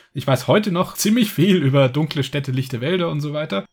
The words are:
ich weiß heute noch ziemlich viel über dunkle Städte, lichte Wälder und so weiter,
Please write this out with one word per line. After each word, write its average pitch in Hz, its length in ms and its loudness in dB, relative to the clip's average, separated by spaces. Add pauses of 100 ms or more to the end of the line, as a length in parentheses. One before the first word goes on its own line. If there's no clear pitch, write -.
(140)
ich - 140 -6
weiß 131 200 0
heute 208 240 2
noch 180 240 -2
ziemlich 214 360 0
viel 185 260 4
über 135 320 4
dunkle 151 340 -2
Städte, 139 280 -6
lichte 131 300 -4
Wälder 170 280 -2
und 151 120 -4
so 147 120 -6
weiter, 156 400 -6